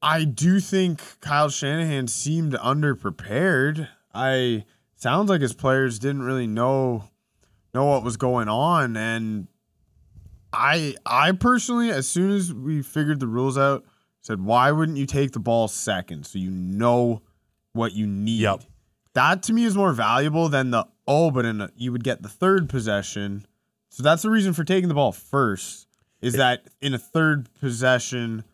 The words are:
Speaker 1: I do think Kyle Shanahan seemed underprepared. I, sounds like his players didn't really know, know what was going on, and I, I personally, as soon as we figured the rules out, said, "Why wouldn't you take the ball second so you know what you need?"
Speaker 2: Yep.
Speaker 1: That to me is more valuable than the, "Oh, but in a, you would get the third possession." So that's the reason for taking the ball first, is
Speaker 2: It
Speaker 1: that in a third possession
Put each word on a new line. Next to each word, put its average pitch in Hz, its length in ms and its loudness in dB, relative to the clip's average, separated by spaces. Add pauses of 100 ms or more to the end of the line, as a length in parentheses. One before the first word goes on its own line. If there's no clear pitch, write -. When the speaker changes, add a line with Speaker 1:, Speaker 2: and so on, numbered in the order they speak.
Speaker 1:
I 156 220 2
do 156 360 2
think 185 420 0 (200)
Kyle 147 280 2
Shanahan 143 580 -2
seemed 151 460 -2
underprepared. 139 1300 0 (260)
I, 123 520 0 (300)
sounds 185 340 0
like 180 120 2
his 127 120 0
players 131 460 0
didn't 139 240 -2
really 127 240 -2
know, 120 580 0 (680)
know 131 120 2
what 139 180 2
was 117 140 -4
going 123 300 0
on, 127 500 2
and 110 500 -4 (1040)
I, 143 420 0 (100)
I 139 280 2
personally, 240 580 0
as 135 160 -2
soon 185 240 0
as 185 220 -2
we 139 280 -4
figured 151 380 -2
the 131 80 -4
rules 127 300 -2
out, 139 260 2 (380)
said, 104 200 -6
"Why 120 300 4
wouldn't 160 260 0
you 139 80 -2
take 139 260 -2
the 123 80 -6
ball 113 280 0
second 90 580 -6
so - 140 -10
you 92 120 -4
know 110 680 0 (520)
what 113 200 -2
you 107 140 -2
need?" 104 340 -2
Speaker 2:
Yep. 101 220 0 (500)
Speaker 1:
That 160 300 2
to 220 100 -2
me 233 120 2
is 208 100 2
more 196 160 4
valuable 143 580 2
than 131 220 0
the, 117 140 0 (220)
"Oh, 151 240 4
but 127 140 0
in 110 160 -2
a, 98 140 -8
you 123 160 -6
would 120 120 -6
get 123 180 -4
the 101 80 -12
third 185 400 2
possession." 101 760 -4 (440)
So - 140 -12
that's 156 180 2
the 220 80 -2
reason 202 240 2
for 156 100 -2
taking 180 260 2
the 151 60 0
ball 135 180 2
first, - 720 -4 (340)
is 120 140 -2
Speaker 2:
It - 20 0
Speaker 1:
that 127 300 2 (140)
in 139 120 -2
a 123 40 -2
third 156 520 0 (100)
possession 120 840 0 (100)